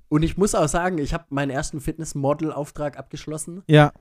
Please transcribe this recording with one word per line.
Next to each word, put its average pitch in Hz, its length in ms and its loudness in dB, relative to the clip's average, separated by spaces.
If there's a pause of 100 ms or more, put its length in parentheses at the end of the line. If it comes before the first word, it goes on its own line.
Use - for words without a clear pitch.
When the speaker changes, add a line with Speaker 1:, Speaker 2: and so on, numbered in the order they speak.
Speaker 1:
und 151 140 2
ich 160 160 0
muss 202 160 2
auch 170 140 2
sagen, 180 280 0
ich 143 160 -2
hab 165 180 -6
meinen 139 200 0
ersten 151 320 -4
Fitnessmodel-Auftrag 147 1160 -4
abgeschlossen. 156 680 -12
Speaker 2:
Ja. 151 340 8